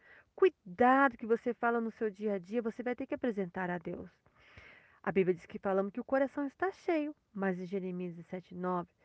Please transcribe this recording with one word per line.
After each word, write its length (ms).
Cuidado 840
que 80
você 260
fala 260
no 120
seu 180
dia 260
a 40
dia, 240
você 200
vai 140
ter 100
que 80
apresentar 540
a 80
Deus. 340
A 100
Bíblia 220
diz 100
que 140
falamos 340
que 80
o 40
coração 420
está 260
cheio, 420
mas 260
em 60
Jeremias 500
dezessete, 380
nove 340